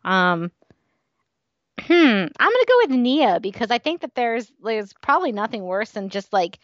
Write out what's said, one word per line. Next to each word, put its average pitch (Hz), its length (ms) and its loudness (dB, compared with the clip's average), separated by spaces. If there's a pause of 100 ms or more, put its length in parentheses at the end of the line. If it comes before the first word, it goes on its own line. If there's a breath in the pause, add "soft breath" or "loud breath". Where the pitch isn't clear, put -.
Um, 180 460 0 (1300)
hmm, - 140 0
I'm 233 340 4 (240)
gonna 508 140 2
go 494 160 4
with 294 80 0
Nia 254 500 2
because 202 300 -6
I 240 80 0
think 330 240 -6
that 294 140 -12
there's, 233 360 -4 (100)
there's 214 380 -6
probably 294 320 0
nothing 208 300 -6
worse 190 300 -6
than 196 180 -8
just, 202 220 -8
like, 180 320 -2